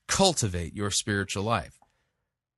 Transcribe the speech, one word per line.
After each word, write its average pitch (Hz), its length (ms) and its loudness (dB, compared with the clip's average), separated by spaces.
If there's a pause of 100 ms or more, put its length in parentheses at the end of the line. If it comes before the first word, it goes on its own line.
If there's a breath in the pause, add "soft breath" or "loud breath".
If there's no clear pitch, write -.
cultivate 104 640 2
your 104 180 -4
spiritual 98 520 -2
life." 107 360 -2 (800)